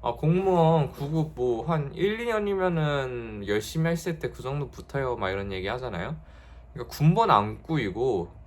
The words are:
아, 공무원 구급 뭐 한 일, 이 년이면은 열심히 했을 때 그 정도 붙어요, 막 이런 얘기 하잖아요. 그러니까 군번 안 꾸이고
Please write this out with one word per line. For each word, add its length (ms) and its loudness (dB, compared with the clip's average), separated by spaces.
아, 140 -2
공무원 760 4
구급 440 -2
뭐 320 -2
한 280 -2
일, 260 0
이 40 -4
년이면은 1200 -2
열심히 440 0
했을 280 -2
때 120 -4
그 120 -16
정도 280 -4
붙어요, 460 -4
막 120 -2
이런 240 -4
얘기 160 -4
하잖아요. 480 -6
그러니까 240 -12
군번 340 6
안 320 4
꾸이고 840 -2